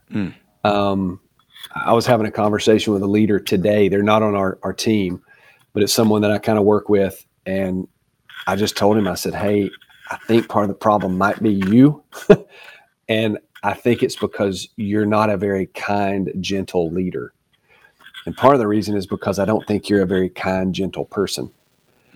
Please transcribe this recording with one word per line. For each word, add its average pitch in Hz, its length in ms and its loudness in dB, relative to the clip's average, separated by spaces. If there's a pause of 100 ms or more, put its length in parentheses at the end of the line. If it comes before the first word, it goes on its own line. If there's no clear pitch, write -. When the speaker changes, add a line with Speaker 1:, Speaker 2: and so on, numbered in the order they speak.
Speaker 1:
Hmm. 98 200 -6 (340)
Speaker 2:
Um, 101 560 -2 (560)
I - 180 -2
was 113 120 2
having 113 200 2
a 104 60 -4
conversation 107 640 0
with 98 100 -2
a 101 40 -2
leader 104 320 2
today. 104 500 0
They're 101 120 0
not 107 220 2
on 104 120 0
our, 95 280 -2
our 95 100 -6
team, 95 480 -2 (520)
but 104 100 0
it's 101 100 0
someone 107 280 4
that 104 100 2
I 104 80 0
kinda 107 220 0
work 104 260 2
with. 98 380 0 (200)
And 92 420 -4 (600)
I 95 80 -2
just 104 220 -2
told 107 200 4
him, 101 100 0
I 90 80 -4
said, 87 200 -6
"Hey, 101 340 0 (400)
I - 80 -10 (100)
think 113 200 2
part 107 160 0
of 104 60 -4
the 98 60 -6
problem 98 420 0
might 98 260 -2
be 110 100 2
you." 113 480 4 (280)
<laughs> - 160 6 (640)
And 110 280 0 (260)
I 101 100 0
think 120 300 0
it's - 120 0
because 98 600 -4
you're 104 300 -2
not 107 240 2
a 104 80 0
very 95 300 -2
kind, 98 720 -4
gentle 90 520 -4
leader. 87 420 -6 (920)
And 85 100 -10
part 131 180 6
of 139 60 4
the 110 80 0
reason 104 300 0
is 92 100 -4
because 98 320 -4
I 98 60 2
don't 110 220 0
think 101 220 -2
you're 101 120 4
a 95 60 2
very 92 220 0
kind, 95 440 -4
gentle 87 320 -6
person. 82 460 -6 (640)